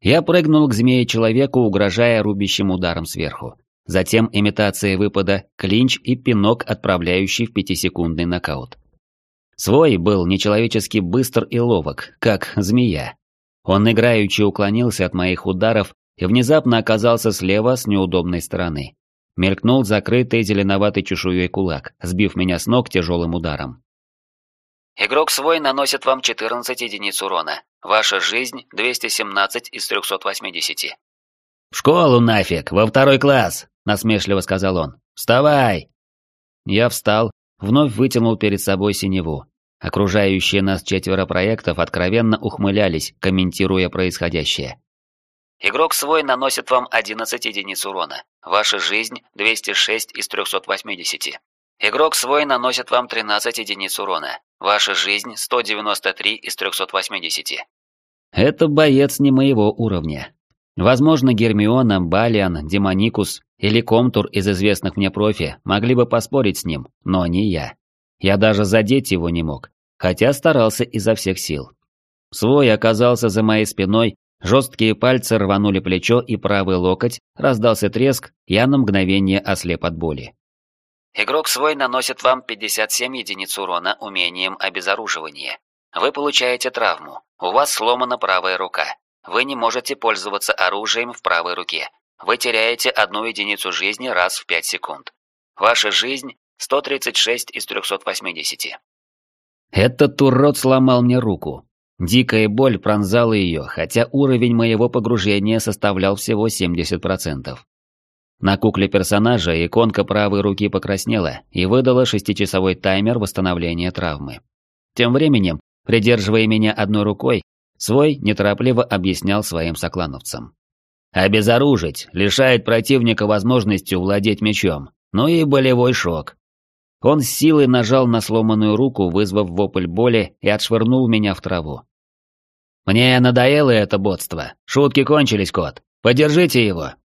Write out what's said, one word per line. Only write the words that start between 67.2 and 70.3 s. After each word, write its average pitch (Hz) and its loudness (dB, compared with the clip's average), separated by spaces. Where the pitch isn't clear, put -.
не 92 0
я. 76 -6
Я 98 2
даже 104 4
задеть 110 2
его 85 0
не 85 -2
мог, 76 -8
хотя 107 2